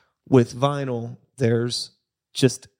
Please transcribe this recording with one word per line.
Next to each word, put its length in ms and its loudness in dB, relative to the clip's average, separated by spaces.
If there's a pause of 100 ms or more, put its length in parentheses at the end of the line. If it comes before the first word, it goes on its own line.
(280)
with 280 4
vinyl, 600 -4 (200)
there's 540 -2 (420)
just 340 0 (120)